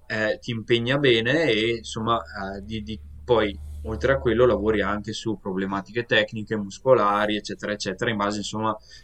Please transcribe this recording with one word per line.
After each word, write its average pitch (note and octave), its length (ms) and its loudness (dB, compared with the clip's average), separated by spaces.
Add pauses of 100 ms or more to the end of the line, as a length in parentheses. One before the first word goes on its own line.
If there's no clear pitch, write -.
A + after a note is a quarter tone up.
eh, A2 360 -2
ti B2+ 100 -8
impegna A#2 460 0
bene C3 520 4
e A2+ 280 2
insomma, A2+ 440 -2 (360)
eh, G2 60 -12
di, G#2+ 200 -8
di... G#2+ 160 -10 (240)
poi G#2+ 340 2 (260)
oltre A2 300 0
a C3+ 60 0
quello A#2+ 260 4
lavori G#2+ 360 4
anche G#2 320 -2
su G#2+ 260 -6
problematiche G2 640 -4
tecniche, A2 540 0
muscolari, G#2 800 2
eccetera, G#2 340 -6
eccetera, G2+ 400 -4
in G#2+ 60 -2
base G#2 220 0
insomma G#2+ 380 -4 (260)